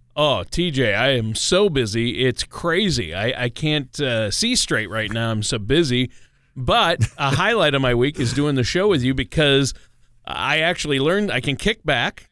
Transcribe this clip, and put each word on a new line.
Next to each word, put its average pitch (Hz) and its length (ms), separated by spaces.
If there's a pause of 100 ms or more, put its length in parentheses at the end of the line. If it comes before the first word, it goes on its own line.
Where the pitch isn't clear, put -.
(140)
Oh, 135 340
T 175 220
J, 123 240
I 127 180
am 110 220
so 196 360
busy. 117 560
It's - 180
crazy. 160 720
I, 117 300
I 123 40
can't, 151 500
uh, 113 320
see 240 240
straight 110 360
right 110 200
now. 113 200
I'm 110 120
so 120 160
busy. 123 520 (440)
But 170 460 (160)
a 139 140
<laughs> 139 40
highlight 180 400
of 135 80
my 123 120
week 139 260
is 120 140
doing 143 200
the 127 80
show 180 240
with 165 160
you 131 120
because 139 580 (540)
I 135 320
actually 156 420
learned 190 320
I 123 80
can 143 160
kick - 260
back, 143 500